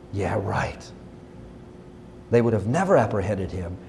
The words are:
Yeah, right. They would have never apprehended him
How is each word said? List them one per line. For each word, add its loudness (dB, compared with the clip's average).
Yeah, 0
right. -2
They 8
would 6
have 2
never 4
apprehended 2
him -6